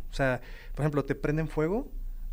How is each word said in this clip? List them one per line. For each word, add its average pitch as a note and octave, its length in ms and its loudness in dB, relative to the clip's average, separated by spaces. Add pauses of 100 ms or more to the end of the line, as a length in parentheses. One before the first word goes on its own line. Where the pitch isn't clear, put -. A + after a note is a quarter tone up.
(100)
O - 40 -6
sea, C3 260 4 (340)
por - 100 -2
ejemplo, D3 200 4
te C3+ 100 0
prenden D3+ 340 2
fuego, F3 400 0 (440)